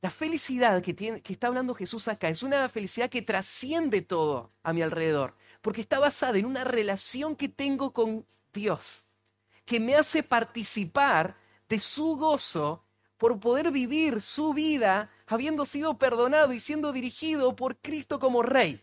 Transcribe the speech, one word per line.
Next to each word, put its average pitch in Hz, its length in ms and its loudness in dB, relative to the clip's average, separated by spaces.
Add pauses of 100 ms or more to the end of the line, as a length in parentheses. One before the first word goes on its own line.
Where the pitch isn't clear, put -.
La 185 80 -2
felicidad 247 720 0
que 185 120 -4
tiene, 214 260 -8
que - 120 -12
está 190 140 -4
hablando 247 280 -2
Jesús 214 340 -8
acá 208 200 -4
es 160 140 -4
una 269 260 0
felicidad 233 420 -4
que 240 120 -4
trasciende 240 760 -2
todo 151 500 -2 (120)
a 165 100 -2
mi 165 100 0
alrededor, 160 540 0 (240)
porque 220 220 -4
está 269 180 0
basada 269 380 2
en 202 80 0
una 262 180 -4
relación 247 720 -2
que 285 120 -6
tengo 277 440 -4
con 220 340 -2 (260)
Dios, - 580 -6 (560)
que 240 120 0
me 233 160 2
hace 302 280 4
participar 220 1120 2 (320)
de 220 100 0
su 311 380 -2
gozo 180 680 0 (360)
por 233 200 4
poder 254 320 2
vivir 269 520 0
su 302 320 -2
vida 240 560 2 (160)
habiendo 285 400 -2
sido 294 320 -4
perdonado 254 560 4
y 226 60 -8
siendo 294 320 -4
dirigido 262 640 -2
por 254 220 -4
Cristo 294 420 -6
como 247 240 2
Rey. 220 400 2